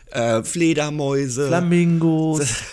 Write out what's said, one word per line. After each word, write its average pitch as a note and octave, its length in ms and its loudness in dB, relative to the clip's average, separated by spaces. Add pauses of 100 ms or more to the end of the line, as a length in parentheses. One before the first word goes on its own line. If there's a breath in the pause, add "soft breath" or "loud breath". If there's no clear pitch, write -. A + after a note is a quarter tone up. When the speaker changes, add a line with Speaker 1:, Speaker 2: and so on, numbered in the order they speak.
(100)
Speaker 1:
äh, A#2 320 0
Fledermäuse, D3 1040 -2
Speaker 2:
Flamingos. E3 1120 2 (160)